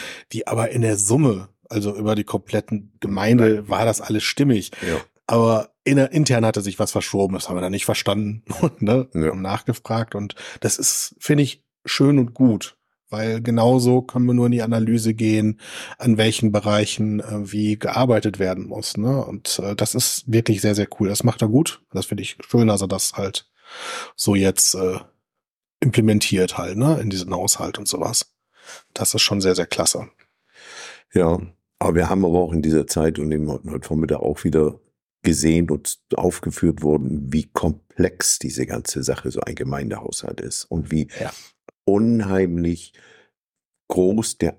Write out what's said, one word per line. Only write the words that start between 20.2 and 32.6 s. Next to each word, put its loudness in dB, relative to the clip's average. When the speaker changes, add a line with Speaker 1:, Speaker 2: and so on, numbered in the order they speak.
Speaker 1:
wirklich 2
sehr, 2
sehr 0
cool. 2
Das -2
macht 2
er 2
gut. 2
Das -4
finde -8
ich -12
schön, 4
dass 2
er -4
das -4
halt -8
so 2
jetzt, 2
äh, -2
implementiert 2
halt, -6
ne, 2
in -4
diesen -6
Haushalt -2
und -8
sowas. -4
Das -2
ist 0
schon 2
sehr, 2
sehr -2
klasse. -2
Speaker 2:
Ja, 4
aber 0
wir 2
haben 2
aber 4
auch 0
in 0